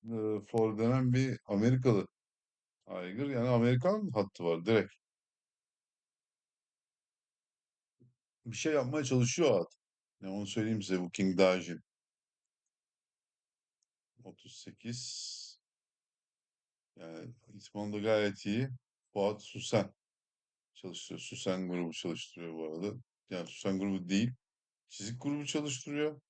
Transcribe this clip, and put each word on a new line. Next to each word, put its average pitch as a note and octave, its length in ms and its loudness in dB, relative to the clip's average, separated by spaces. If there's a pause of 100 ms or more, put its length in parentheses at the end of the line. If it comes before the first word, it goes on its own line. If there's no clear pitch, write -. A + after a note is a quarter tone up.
e, G#2+ 440 -2
for A2 300 2
denen B2 360 4
bir C3 320 2
Amerikalı A2+ 600 4 (800)
aygır. F#2+ 420 -6
Yani B2+ 200 0
Amerikan B2+ 640 4
hattı G2 300 -2
var E2+ 220 0
direkt. G#2+ 280 4 (3500)
Bir A#2+ 100 -8
şey D#3 180 0
yapmaya D3 300 2
çalışıyor B2+ 480 4
o - 40 8
at. F2 120 2 (540)
Yani F#2+ 120 -8
onu G2+ 140 -4
söyleyeyim A2 340 0
size F#2+ 200 0
bu F2 80 -4
King F#2+ 280 0
Dajin. F2+ 420 4 (2500)
Otuz F#2+ 400 -20
sekiz. - 720 -10 (1600)
Yani E2 380 -14 (200)
İsmail G#2 400 -8
da G#2 60 -4
gayet G#2 460 2
iyi. A#2 240 0 (440)
Fuat G#2 300 0
Susen - 500 -2 (800)
çalıştırıyor. F2 460 -12
Susen F#2 500 -4
grubu F2 240 -2
çalıştırıyor E2+ 600 -8
bu D#2+ 120 -8
arada. F#2 320 -6 (320)
Yani F2 180 -6
Susen F#2+ 320 -4
grubu F#2+ 300 -2
değil. A2 220 4 (580)
Çizik A#2 320 -10
grubu C#3+ 240 -2
çalıştırıyor. D3 840 -4